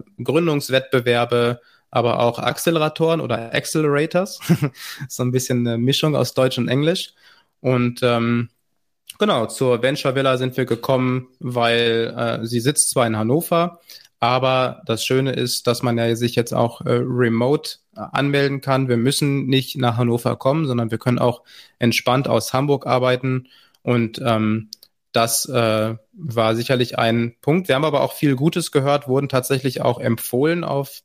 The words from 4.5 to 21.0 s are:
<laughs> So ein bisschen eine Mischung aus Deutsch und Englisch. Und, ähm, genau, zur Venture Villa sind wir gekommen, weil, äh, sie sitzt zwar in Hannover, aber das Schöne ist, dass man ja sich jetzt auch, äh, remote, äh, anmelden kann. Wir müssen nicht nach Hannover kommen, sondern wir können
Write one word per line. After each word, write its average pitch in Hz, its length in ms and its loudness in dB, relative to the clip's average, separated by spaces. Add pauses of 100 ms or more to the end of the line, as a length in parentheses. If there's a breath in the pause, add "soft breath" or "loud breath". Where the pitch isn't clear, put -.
<laughs> - 340 -14
So - 160 -6
ein 127 80 0
bisschen 123 340 0
eine 117 120 -2
Mischung 143 400 0
aus 127 160 0
Deutsch 127 240 0
und 123 100 -2
Englisch. 147 460 0 (480 soft breath)
Und, 123 420 0
ähm, 120 460 2 (680)
genau, 170 280 2
zur 123 360 0
Venture 135 320 0
Villa 131 220 2
sind 127 220 -2
wir 131 80 0
gekommen, 127 640 -2 (100)
weil, 117 800 0
äh, 117 280 -4
sie 120 140 -2
sitzt 131 300 0
zwar 123 180 2
in 110 100 0
Hannover, 165 640 0 (400 loud breath)
aber 127 680 0
das 113 200 -2
Schöne 131 260 0
ist, 123 340 -4
dass 120 180 0
man 120 140 0
ja 117 200 2
sich 120 180 -2
jetzt 117 180 0
auch, - 280 0
äh, 127 100 -2
remote, 123 840 0 (180)
äh, 104 60 -14 (100)
anmelden 139 480 0
kann. 135 300 0
Wir 120 80 4
müssen 139 480 0
nicht 131 320 0
nach 123 180 2
Hannover 120 400 0
kommen, 147 320 0
sondern 120 240 -2
wir 113 60 -4
können 123 220 0